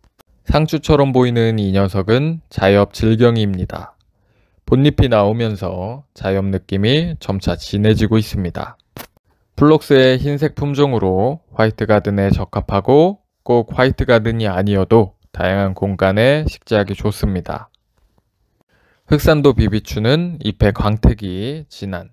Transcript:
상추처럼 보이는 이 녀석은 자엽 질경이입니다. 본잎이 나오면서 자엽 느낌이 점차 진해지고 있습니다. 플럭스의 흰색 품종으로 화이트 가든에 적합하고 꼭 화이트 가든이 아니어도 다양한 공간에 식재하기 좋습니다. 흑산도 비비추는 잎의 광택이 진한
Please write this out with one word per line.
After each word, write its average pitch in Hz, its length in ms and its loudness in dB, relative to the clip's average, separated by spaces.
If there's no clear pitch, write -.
상추처럼 143 680 2
보이는 120 460 2
이 98 140 0
녀석은 107 760 0
자엽 101 460 2
질경이입니다. 110 1000 0
본잎이 139 420 2
나오면서 107 960 -2
자엽 98 320 -4
느낌이 113 760 -2
점차 98 340 -4
진해지고 107 640 0
있습니다. - 600 -6
플럭스의 139 640 4
흰색 143 360 -4
품종으로 131 840 -2
화이트 110 340 -2
가든에 101 440 0
적합하고 127 880 0
꼭 120 340 -2
화이트 131 280 0
가든이 113 420 0
아니어도 98 640 2
다양한 95 420 -2
공간에 101 760 0
식재하기 101 460 -2
좋습니다. 95 760 -6
흑산도 147 460 2
비비추는 113 880 -2
잎의 104 300 0
광택이 107 960 -2
진한 95 440 -12